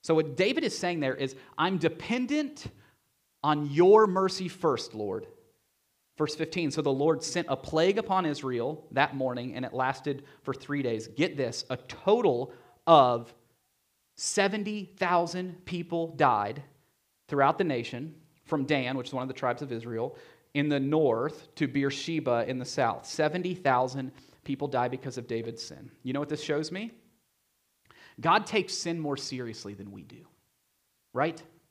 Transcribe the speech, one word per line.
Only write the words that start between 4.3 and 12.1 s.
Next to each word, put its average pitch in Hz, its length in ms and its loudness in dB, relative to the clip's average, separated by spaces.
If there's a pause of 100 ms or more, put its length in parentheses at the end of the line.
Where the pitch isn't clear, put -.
first, 143 480 -2
Lord." 104 320 -6 (920)
Verse 151 200 -2
fifteen, 160 340 -2
"So 160 100 -4
the 143 120 2
Lord 156 320 2
sent - 260 -4
a 135 60 0
plague 185 420 2
upon 190 260 0
Israel 135 680 -4
that 143 240 2
morning, 127 400 -4
and 127 80 -6
it - 100 -8
lasted 135 480 -2 (200)
for 135 120 -4
three 143 280 -6
days." 113 260 -4
Get 151 280 0
this, 120 340 -4
a 127 60 -4
total 180 760 2 (340)